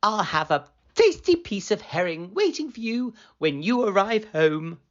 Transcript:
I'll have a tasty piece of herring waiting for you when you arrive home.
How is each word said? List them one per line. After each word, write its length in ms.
I'll 220
have 260
a 180
tasty 420
piece 340
of 100
herring 540
waiting 360
for 100
you 340
when 240
you 220
arrive 480
home. 480